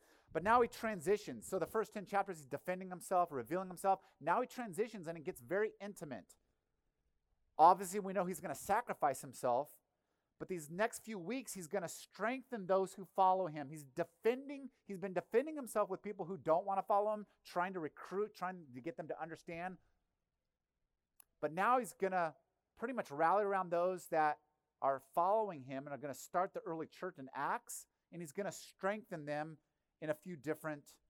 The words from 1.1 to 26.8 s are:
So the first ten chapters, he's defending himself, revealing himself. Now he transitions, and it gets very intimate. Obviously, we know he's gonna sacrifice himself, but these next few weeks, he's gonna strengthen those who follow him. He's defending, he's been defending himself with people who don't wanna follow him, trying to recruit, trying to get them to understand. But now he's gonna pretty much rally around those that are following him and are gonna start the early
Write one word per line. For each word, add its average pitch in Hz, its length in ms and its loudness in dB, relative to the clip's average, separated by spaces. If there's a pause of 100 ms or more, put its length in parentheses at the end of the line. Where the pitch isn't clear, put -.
So 190 140 -2
the 160 60 0
first - 280 -2
ten 196 120 -8
chapters, 196 320 -2
he's 147 80 -18
defending 185 440 -6
himself, 180 420 2
revealing 147 360 -4
himself. 190 320 2 (200)
Now 170 220 2
he 247 60 -2
transitions, 214 600 -4
and 165 100 -6
it 156 60 -12
gets 175 180 -8
very 190 300 0 (100)
intimate. 156 540 -10 (1200)
Obviously, 180 420 8
we 190 140 -6
know 185 120 0
he's 175 140 -6
gonna 156 160 -8
sacrifice 190 680 0
himself, 127 480 0 (720)
but - 100 -8
these 160 200 -6
next 208 340 0
few 220 160 -8
weeks, 226 340 -6
he's 180 140 -10
gonna 175 220 -2
strengthen 226 760 -6
those 190 260 4
who 190 120 -12 (100)
follow 185 320 6
him. 151 220 -6
He's 151 140 -12
defending, 254 840 -2 (180)
he's 196 100 -8
been 185 160 -6
defending 254 420 2
himself 220 340 0
with 185 120 -4
people 196 240 -6
who 185 120 -8
don't 160 280 4
wanna 196 180 0
follow 208 300 4
him, 208 120 -6 (200)
trying 185 280 0
to 185 80 -4
recruit, 196 520 -4
trying 185 240 -6 (160)
to 127 80 -10
get 165 140 -6
them 160 140 -10
to 151 120 -6
understand. 170 560 -8 (1600)
But 151 120 -2
now 220 260 4
he's 220 140 -6
gonna 185 400 0 (440)
pretty 254 160 -6
much 202 180 -6
rally 165 320 4
around 190 280 0
those 175 360 0
that 156 320 2 (420)
are 135 200 2 (140)
following 185 480 2
him 135 220 -6
and 143 80 -8
are 135 40 -6
gonna 135 160 -6
start 185 400 0
the 175 120 -6
early 160 220 -4